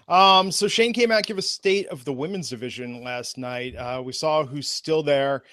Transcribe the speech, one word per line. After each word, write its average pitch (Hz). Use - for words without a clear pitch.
Um, 190
so 208
Shane 233
came 233
out, 214
give 196
a -
state 190
of 123
the 143
women's 156
division 120
last 123
night. 123
Uh, 127
we 127
saw 156
who's 139
still 156
there. 139